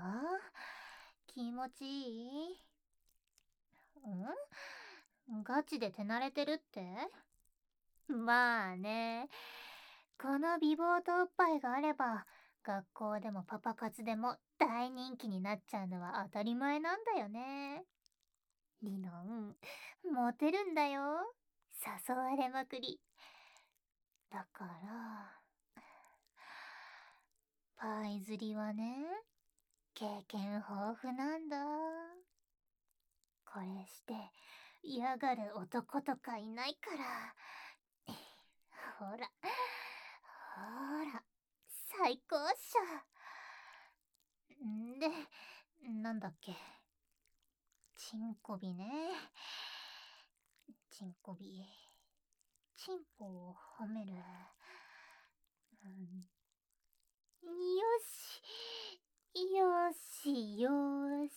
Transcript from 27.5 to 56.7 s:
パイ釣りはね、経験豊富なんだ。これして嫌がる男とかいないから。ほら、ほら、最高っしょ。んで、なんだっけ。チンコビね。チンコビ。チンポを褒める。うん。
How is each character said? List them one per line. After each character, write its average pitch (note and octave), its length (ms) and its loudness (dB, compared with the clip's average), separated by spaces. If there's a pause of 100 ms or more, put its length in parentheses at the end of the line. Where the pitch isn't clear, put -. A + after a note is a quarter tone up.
パ G#3+ 280 0
イ G#3 160 -2
釣 G#3+ 160 -4
り G#3+ 180 -4
は G#3+ 180 0
ね、 A#3 320 -2 (920)
経 G#3 320 -4
験 G#3 280 -2
豊 G#3 460 -2
富 B3+ 140 -2
な C#4+ 240 0
ん D#4+ 80 -6
だ。 D4 80 -2 (1900)
こ - 160 -10
れ F#3+ 260 -6
し - 160 -18
て A#3+ 100 -8 (720)
嫌 C4 320 0
が B3+ 180 4
る G#3 220 -2
男 A#3 460 -2
と C#4 160 0
か A#3+ 200 -6
い G#3+ 120 -6
な A#3+ 180 -2
い D4+ 80 -2
か - 220 -8
ら。 A#3+ 360 -4 (1700)
ほ G#3 60 -8 (100)
ら、 A#3+ 160 -6 (1300)
ほ G3 60 -8 (400)
ら、 C#4 180 -6 (800)
最 - 160 8 (100)
高 F4 60 4
っ D4 40 6 (180)
し - 180 -2 (1900)
ょ。 C4+ 60 -2
ん A3+ 320 -2
で、 D#4 80 4 (960)
な A3+ 100 -2
ん A3 80 -2
だ G3+ 80 -2
っ D3+ 140 -8
け。 F#3 120 -8 (1400)
チ - 220 -10
ン A3 240 -4
コ G#3 160 -6
ビ F#3 160 -4
ね。 F3+ 120 -6 (2000)
チ - 140 -10
ン F3+ 160 -8
コ F#3+ 140 -12
ビ。 F#3+ 280 -12 (1120)
チ - 180 -6
ン F4+ 60 -2 (180)
ポ A3+ 80 -12
を F3+ 300 -10 (240)
褒 A3+ 80 -4
め A3 180 -4
る。 F#3+ 60 -6 (1700)
う - 20 -14
ん。 F#3 400 -10 (1200)